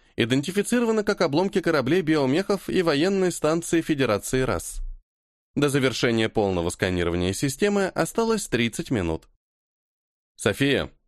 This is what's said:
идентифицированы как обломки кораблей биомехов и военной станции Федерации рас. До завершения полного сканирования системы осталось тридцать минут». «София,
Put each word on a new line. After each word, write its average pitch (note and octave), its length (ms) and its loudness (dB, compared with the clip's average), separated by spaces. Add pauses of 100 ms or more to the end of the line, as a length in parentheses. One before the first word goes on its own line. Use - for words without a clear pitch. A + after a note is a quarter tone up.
(140)
идентифицированы G3 880 0
как G3+ 200 0
обломки F3+ 380 2
кораблей D#3+ 420 2
биомехов D#3 680 0
и F3+ 140 0
военной F3 500 2
станции E3 480 0
Федерации C3 640 0
рас. G#2+ 400 -4 (760)
До D3 120 2
завершения B2 600 2
полного F#2+ 420 0
сканирования F2+ 600 0
системы G3 540 0
осталось A3+ 600 -2
тридцать A#2+ 460 -4
минут». E2+ 360 -2 (1080)
«София, A2+ 560 0 (160)